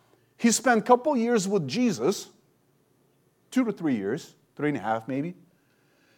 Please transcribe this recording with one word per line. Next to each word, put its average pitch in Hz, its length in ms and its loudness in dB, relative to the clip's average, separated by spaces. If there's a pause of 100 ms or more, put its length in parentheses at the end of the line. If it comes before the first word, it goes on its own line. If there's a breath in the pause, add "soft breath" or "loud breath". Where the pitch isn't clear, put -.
(380)
he 233 140 4
spent 233 280 2
a - 40 -4
couple 247 340 4
years 226 300 2
with 196 200 0
Jesus, 185 600 -2 (1200)
two 254 160 2
to 214 60 -2
three 160 240 -2
years, 104 400 -4 (200)
three 147 140 -2
and 143 80 -2
a 92 40 -6
half 113 260 -4
maybe. 143 280 -6 (840)